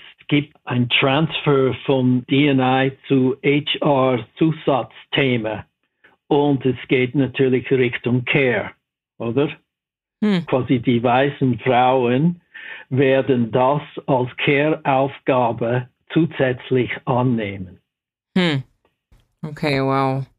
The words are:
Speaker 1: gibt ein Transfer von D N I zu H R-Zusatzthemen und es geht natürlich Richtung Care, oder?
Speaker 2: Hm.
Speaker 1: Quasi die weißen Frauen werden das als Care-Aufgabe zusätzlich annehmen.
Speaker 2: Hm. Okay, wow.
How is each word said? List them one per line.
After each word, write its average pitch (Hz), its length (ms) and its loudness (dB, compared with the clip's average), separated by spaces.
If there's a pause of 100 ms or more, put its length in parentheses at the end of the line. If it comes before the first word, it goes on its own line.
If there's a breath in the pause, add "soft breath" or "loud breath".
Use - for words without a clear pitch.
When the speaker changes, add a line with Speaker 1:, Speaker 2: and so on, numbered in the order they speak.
(280)
Speaker 1:
gibt 147 260 -2 (100)
ein 123 240 -2
Transfer 139 840 0 (100)
von 127 420 2
D 139 200 2
N 135 140 2
I 131 320 2 (160)
zu 131 360 2
H 143 360 0
R-Zusatzthemen 131 1800 -2 (640 soft breath)
und 143 360 2
es 127 120 2 (100)
geht 127 300 0
natürlich 131 560 0
Richtung 123 520 0
Care, 120 460 0 (480)
oder? 117 300 -2 (720)
Speaker 2:
Hm. 196 240 0
Speaker 1:
Quasi 131 320 0
die 117 240 0
weißen 131 560 0
Frauen 127 800 2 (500 loud breath)
werden 131 640 2
das 135 280 2 (260)
als 127 220 0 (160)
Care-Aufgabe 131 1400 0 (240)
zusätzlich 127 760 0 (140)
annehmen. 107 760 -2 (580)
Speaker 2:
Hm. 160 260 0 (800)
Okay, 147 380 -2
wow. 135 440 -2 (140)